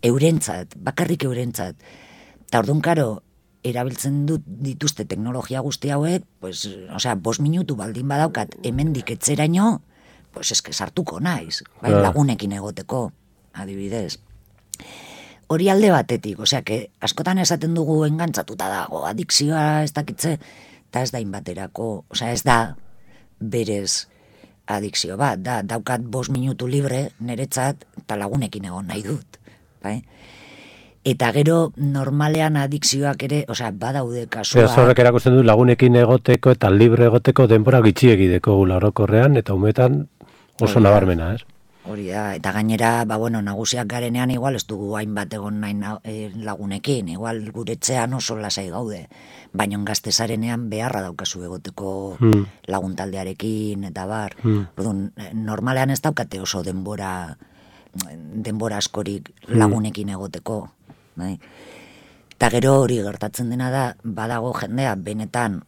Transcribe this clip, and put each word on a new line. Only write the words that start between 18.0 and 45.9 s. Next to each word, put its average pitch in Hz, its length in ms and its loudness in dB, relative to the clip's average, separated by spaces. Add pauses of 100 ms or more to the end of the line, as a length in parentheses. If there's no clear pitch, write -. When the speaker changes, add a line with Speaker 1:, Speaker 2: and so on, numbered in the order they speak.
Speaker 1:
engantzatuta 151 640 -4
dago, 82 360 -8
adikzioa, 151 800 0
ez 147 100 -6
dakit 147 260 -8
ze, 156 200 -4 (500)
eta 127 120 -4
ez 127 100 -4
da 127 80 -8
hainbaterako, 98 880 -10
osea, 120 240 -6
ez 117 100 -6
da 117 320 2 (640)
berez 104 680 -4 (600)
adikzio 98 500 -6
bat, 117 260 -2
da, 120 200 -4
daukat 117 380 -6
bost 123 300 -6
minutu 131 360 -4
libre 135 520 -2
niretzat, 131 680 -4 (160)
eta - 160 -10
lagunekin 104 480 -6
egon 92 220 -10
nahi 98 160 -8
dut, - 340 -10 (460)
bai? 104 200 -6 (1000)
Eta 127 260 0
gero, 156 460 4
normalean 147 800 0
adikzioak 139 680 -2
ere, 143 200 0
osea, 117 240 -6
badaude 120 540 -4
kasuak. 113 380 4
Speaker 2:
Beraz, 107 180 6
horrek 123 220 8
erakusten 123 340 6
du 131 80 8
lagunekin 120 500 8
egoteko 123 600 6
eta 101 180 4
libre 117 320 8
egoteko 123 420 6
denbora 113 380 6
gitxiegi 104 420 8
dekogula 92 520 4
orokorrean, 107 580 4
eta 104 160 0
umetan 123 540 2 (520)
oso 117 60 4
Speaker 1:
Hori 104 80 2
da. 120 80 6
Speaker 2:
nabarmena, 95 540 6
ez? - 80 -10 (420)
Speaker 1:
Hori 101 240 -10
da, 101 140 -6 (100)
eta 95 180 -6
gainera, 113 540 2
ba, 110 160 -2
bueno, 113 240 -2
nagusiak 110 400 -4
garenean 120 480 -2
igual 127 240 -2
ez 98 80 -6
dugu 104 320 -8
hainbat 104 400 -6
egon 104 240 -6
nahi 104 160 -6
na-, 101 240 -8